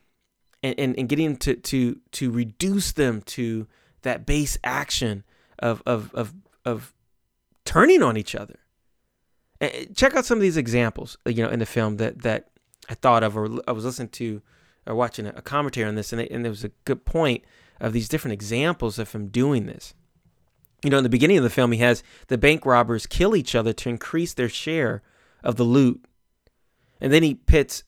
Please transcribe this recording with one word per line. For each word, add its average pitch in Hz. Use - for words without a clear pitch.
and, 131
and, 127
and 123
getting 147
to, 135
to, 123
to 127
reduce 123
them 117
to 113
that -
base 147
action 110
of, 117
of, 113
of, 120
of 120
turning 285
on 117
each 107
other. 104
Eh, 147
eh, 127
check 269
out 254
some 233
of 202
these 175
examples, 117
uh, 123
you 117
know, 113
in 120
the 113
film 107
that, 110
that -
I 113
thought 120
of, 107
or 107
l-, 117
I 127
was 110
listening 123
to, 110
or 110
watching 117
a, -
a -
commentary 135
on 107
this, 107
and 117
it, -
and 120
there 117
was 107
a 104
good -
point 147
of 110
these 110
different 147
examples 117
of 113
him 104
doing 123
this. -
You 143
know, 139
in 131
the 117
beginning 156
of 131
the 113
film, 120
he 110
has 120
the 127
bank 147
robbers 120
kill 202
each 135
other 113
to -
increase 165
their 120
share 135
of 120
the 120
loot. 123
And 135
then 165
he 147
pits -